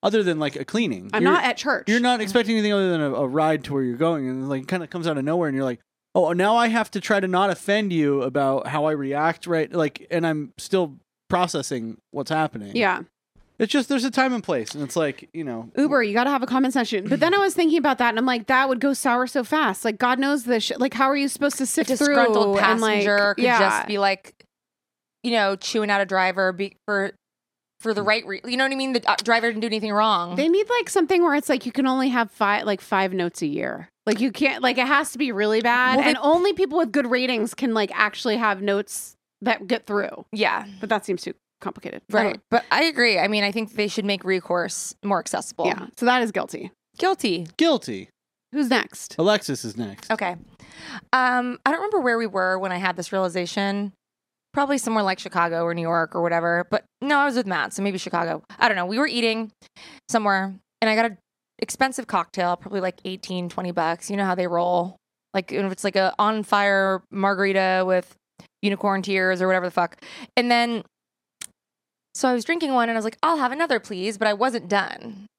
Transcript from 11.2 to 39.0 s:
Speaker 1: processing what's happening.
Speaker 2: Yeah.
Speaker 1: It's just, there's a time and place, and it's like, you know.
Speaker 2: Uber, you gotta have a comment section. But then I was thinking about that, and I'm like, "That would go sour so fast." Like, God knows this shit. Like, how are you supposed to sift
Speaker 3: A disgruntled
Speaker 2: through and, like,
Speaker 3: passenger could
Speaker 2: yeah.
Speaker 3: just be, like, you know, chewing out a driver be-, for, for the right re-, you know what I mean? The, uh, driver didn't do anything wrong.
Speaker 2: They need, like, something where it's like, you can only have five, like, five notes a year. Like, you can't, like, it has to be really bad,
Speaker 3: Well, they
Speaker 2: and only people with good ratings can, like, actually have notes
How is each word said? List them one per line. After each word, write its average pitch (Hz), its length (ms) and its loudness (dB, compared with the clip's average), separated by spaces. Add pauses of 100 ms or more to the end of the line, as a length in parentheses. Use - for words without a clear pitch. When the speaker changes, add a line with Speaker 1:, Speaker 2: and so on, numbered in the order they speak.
Speaker 1:
processing 139 680 -2 (160)
what's 135 180 -6
happening. 143 460 -2
Speaker 2:
Yeah. 196 260 0 (560)
Speaker 1:
It's 214 140 0
just, 269 160 2
there's 262 160 0
a 262 60 0
time 262 240 2
and 226 100 -6
place, 127 300 -2
and 147 100 -6
it's - 120 -6
like, 156 360 -2
you 165 100 -8
know. 117 360 -8
Speaker 2:
Uber, 277 240 4
you 208 100 0
gotta 240 160 2
have 277 140 0
a 262 40 -4
comment 262 280 0
section. 220 340 -2
But 269 120 2
then 330 120 4
I 403 60 4
was 392 160 2
thinking 330 240 4
about 269 200 2
that, 240 120 2
and 220 80 -2
I'm 254 80 2
like, 247 220 -2
"That 269 200 4
would 254 120 0
go 277 120 2
sour 247 340 0
so 254 180 -2
fast." 294 380 0
Like, 220 140 0
God 247 220 0
knows 277 260 0
this 233 180 0
shit. - 160 -4
Like, 262 140 0
how 269 140 2
are 277 100 2
you 277 100 0
supposed 285 300 -2
to 269 80 -2
sift - 240 0
Speaker 3:
A 254 80 0
disgruntled 277 380 4 (240)
Speaker 2:
through - 0 -
and, 202 240 4
like, 214 140 2
Speaker 3:
passenger 202 380 2
could 240 100 0
Speaker 2:
yeah. 247 140 4
Speaker 3:
just 208 300 2
be, 208 80 -2
like, 196 380 0 (880)
you 247 80 -2
know, 196 260 2
chewing 214 340 -2
out 202 120 2
a - 20 2
driver 185 480 0
be-, 190 240 -6 (100)
for, 196 260 0 (680)
for 226 140 -2
the 202 80 -2
right 214 240 2
re-, 196 180 -10
you 247 140 -4
know 269 60 4
what 269 80 0
I 269 40 -4
mean? 269 160 -2
The, 240 180 2
uh, 208 140 4
driver 226 240 2
didn't 220 140 -4
do 233 60 -2
anything 214 220 -2
wrong. 202 460 0
Speaker 2:
They 302 140 2
need, 415 180 2
like, 480 220 0
something 349 320 2
where 311 120 4
it's 294 140 0
like, 277 160 0
you 240 80 -6
can 269 140 0
only 262 240 2
have 240 200 0
five, 208 360 0
like, 202 160 -2
five 190 320 0
notes 175 260 -2
a 165 60 -2
year. - 420 -4 (160)
Like, 208 160 0
you 247 120 0
can't, 254 300 0
like, 254 140 2
it 254 100 0
has 285 260 0
to 240 60 -14
be 254 140 0
really 214 300 2
bad, 247 340 2
Speaker 3:
Well, 277 80 4
they 302 60 4
Speaker 2:
and 269 100 2
only 349 320 4
people 330 240 0
with 330 160 0
good 277 180 2
ratings 247 440 0
can, 240 180 -2
like, 214 220 0
actually 214 420 0
have 208 240 0
notes 202 540 -4 (260)